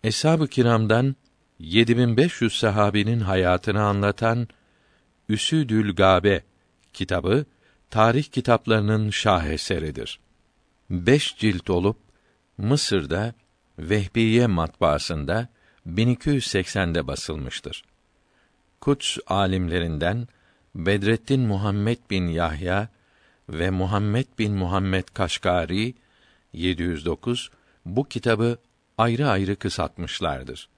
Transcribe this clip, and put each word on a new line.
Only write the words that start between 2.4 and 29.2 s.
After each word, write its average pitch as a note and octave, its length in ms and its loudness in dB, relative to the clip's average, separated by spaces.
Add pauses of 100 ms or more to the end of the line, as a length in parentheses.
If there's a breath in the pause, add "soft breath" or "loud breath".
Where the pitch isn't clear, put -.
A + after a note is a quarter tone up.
yüz A2+ 120 0
sahabinin G#2 640 2
hayatını F#2+ 640 2
anlatan G#2 640 0 (840 soft breath)
Üsüdül G#2+ 680 0
Gabe F#2+ 480 4 (500)
kitabı, F#2+ 520 -2 (440 soft breath)
tarih A#2 340 4
kitaplarının A2 880 0
şaheseridir. D#2+ 1080 -2 (680)
Beş F#2+ 480 0
cilt G2 320 -2
olup, F#2+ 280 2 (600)
Mısır'da G2+ 760 -2 (460)
Vehbiye A2 680 2
matbaasında E2 1000 -2 (380 soft breath)
bin F2+ 220 0
iki B2 220 0
yüz C#3 180 0
seksende F2 600 -2
basılmıştır. C#2 760 -10 (1000)
Kuds - 360 -2 (100)
alimlerinden F#2 1000 0 (480 soft breath)
Bedrettin G#2 680 0
Muhammed G#2 560 0 (120)
bin F#2 180 -2
Yahya E2+ 640 -2 (600 soft breath)
ve E2+ 200 -2
Muhammed G2+ 560 0 (140)
bin G#2 140 0
Muhammed F#2+ 500 -2 (100)
Kaşgari, F2+ 800 -2 (580 soft breath)
yedi E2 300 -2
yüz E2 220 -4
dokuz, G2+ 440 -6 (360 soft breath)
bu G#2 180 -2
kitabı A#2 540 -2 (400)
ayrı A#2+ 320 0